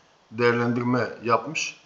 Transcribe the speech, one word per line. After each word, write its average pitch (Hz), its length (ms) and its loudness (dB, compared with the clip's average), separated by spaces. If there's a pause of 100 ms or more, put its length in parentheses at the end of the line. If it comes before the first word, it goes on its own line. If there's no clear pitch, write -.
(320)
değerlendirme 120 800 2 (140)
yapmış. 117 640 -2